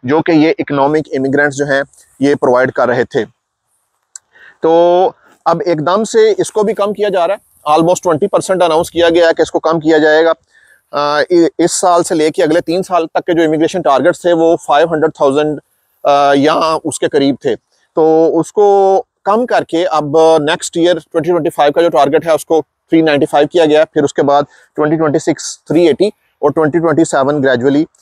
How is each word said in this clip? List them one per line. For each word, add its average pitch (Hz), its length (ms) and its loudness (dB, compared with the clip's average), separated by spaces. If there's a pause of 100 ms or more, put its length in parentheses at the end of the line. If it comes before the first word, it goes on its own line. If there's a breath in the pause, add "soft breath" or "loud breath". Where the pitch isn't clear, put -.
जो 147 140 0
कि 170 120 -2
ये 160 280 2
economic 147 480 -2
immigrants 139 480 -2
जो 143 80 -4
हैं, 139 200 -2 (380 soft breath)
ये 143 120 2
provide 127 360 0
कर 123 180 -2
रहे 123 160 -2
थे। 113 200 -4 (1400 loud breath)
तो 175 440 2 (400 soft breath)
अब 165 160 0
एकदम 175 420 -2
से 220 280 2
इसको 190 320 -2
भी 214 100 -2
कम 202 180 -4
किया 202 160 -4
जा 180 160 0
रहा 190 120 -2
है, - 400 -2
almost 170 260 2
twenty 170 240 -2
percent 185 360 -2
announce 165 280 0
किया 170 180 0
गया 170 180 2
है 165 60 4
कि 160 100 -2
इसको 156 160 -2
कम 160 220 -2
किया 156 180 2
जाएगा। 156 360 2 (580 soft breath)
अ, 147 400 -2
इ-, 170 160 4 (100)
इस 170 140 0
साल 175 300 0
से - 120 -6
लेके 156 280 -2
अगले 160 180 0
तीन 170 220 -4
साल 175 240 -4
तक - 140 -6
के 175 140 -4
जो 170 80 2
इमिग्रेशन 160 400 -2
targets - 420 0
थे, 175 80 2
वो 165 240 2
फ़ाइव 156 360 0
हंड्रेड 156 280 -2
थाउजेंड, 147 400 0 (440)
अ, 143 320 2
या 160 400 0
उसके 151 320 -6
करीब 139 360 0
थे, 120 120 -2 (400)
तो 160 300 2
उसको 196 720 2 (260)
कम 226 220 -2
करके 175 380 -2
अब 151 280 -4 (280)
next 165 360 -4
year 170 220 2
twenty 160 320 -4
ट्वेंटी 170 200 -2
फ़ाइव 147 220 0
का 165 100 0
जो 170 60 2
target 156 360 0
है, 165 100 0
उसको 151 280 -2
थ्री - 400 -2
नाइंटी 147 240 0
फ़ाइव 147 200 0
किया 165 200 2
गया। 151 180 2
फिर 156 200 -2
उसके 147 180 -2
बाद 143 240 0 (280 soft breath)
ट्वेंटी 151 220 -2
ट्वेंटी 156 220 0
सिक्स - 500 -6
थ्री 165 200 2
एटी 185 240 0 (300)
और 143 100 0
ट्वेंटी 160 260 -2
ट्वेंटी 165 260 0
सेवन 143 380 -2
gradually, 135 420 0 (180 soft breath)